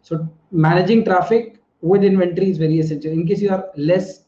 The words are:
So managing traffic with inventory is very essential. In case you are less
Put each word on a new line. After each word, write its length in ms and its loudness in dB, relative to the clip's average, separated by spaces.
So 260 -8
managing 540 2
traffic 560 0
with 200 2
inventory 460 2
is 80 -2
very 220 0
essential. 340 -4
In 140 -2
case 160 -2
you 80 0
are 260 -4
less 520 -2